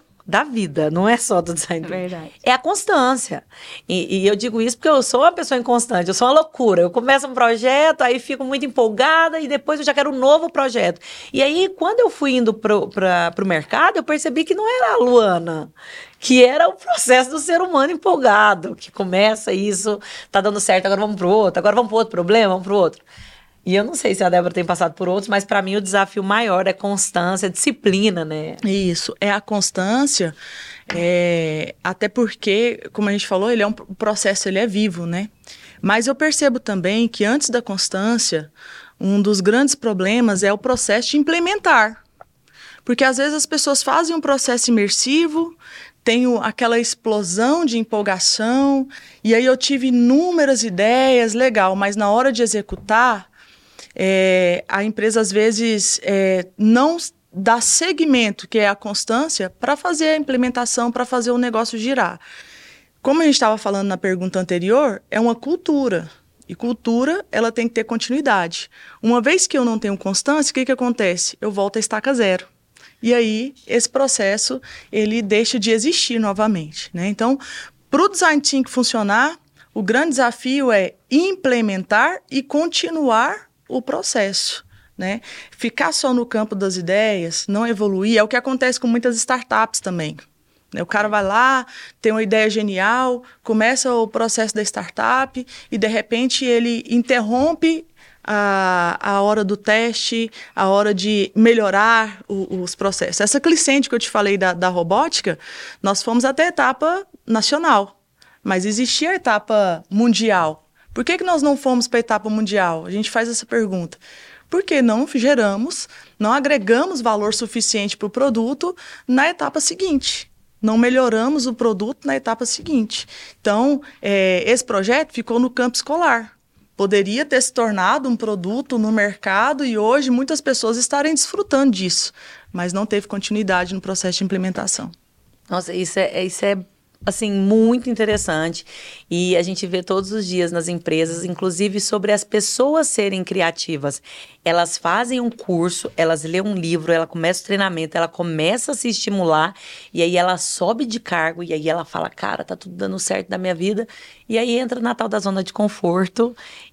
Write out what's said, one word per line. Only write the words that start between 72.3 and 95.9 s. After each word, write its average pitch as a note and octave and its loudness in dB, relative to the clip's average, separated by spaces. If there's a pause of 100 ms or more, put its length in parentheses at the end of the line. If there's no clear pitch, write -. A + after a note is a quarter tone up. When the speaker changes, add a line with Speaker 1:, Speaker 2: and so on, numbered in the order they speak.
Speaker 3:
E A#3 2
aí, A#3 0 (140)
esse A3+ 0
processo, B3+ -2 (300)
ele G#3+ 0
deixa G#3+ 2
de G#3+ 0
existir A#3 0
novamente, G3+ -2
né? F3 -4
Então, A3+ 0 (520)
pro E4+ 2
design E4 2
thinking C4+ -2
funcionar, A#3+ 0 (360)
o G#3+ -4
grande B3+ 2
desafio B3+ 0
é G3 2 (180)
implementar B3+ 0 (120)
e C4+ -2
continuar D4+ 0 (220)
o B3+ -4
processo, - -4 (320)
né? G3 -6 (300)
Ficar - -2
só C4+ 0
no A#3+ 0
campo G#3+ -4
das F#3+ -2
ideias, F#3 -2
não G#3 -2
evoluir, G3+ 0
é G#3+ 6
o A3 -2
que A#3 -2
acontece B3+ -2
com B3+ -2
muitas A#3 0
startups A3+ -2
também. D#3+ -6 (560)
Né? - -6
O F3 -6
cara G#3 0
vai G#3 0
lá, B3 2 (360)
tem A3 2
uma A3 0
ideia A3 2
genial, A3 0 (200)
começa A#3 0
o A3+ 2
processo A3 -2
da G#3+ -2
startup B3 -4 (260)
e, A3+ -2
de G#3 2
repente, A#3 -2